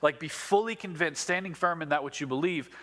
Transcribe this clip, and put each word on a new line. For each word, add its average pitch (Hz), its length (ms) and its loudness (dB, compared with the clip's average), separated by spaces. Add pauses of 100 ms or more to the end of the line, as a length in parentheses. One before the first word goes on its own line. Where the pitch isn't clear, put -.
Like, 151 200 4
be 160 80 -8
fully 214 480 0
convinced, 170 460 -2
standing 180 320 -2
firm 170 280 0
in 151 60 -6
that 143 160 2
which 139 160 -8
you 143 80 -4
believe, 143 420 0 (120)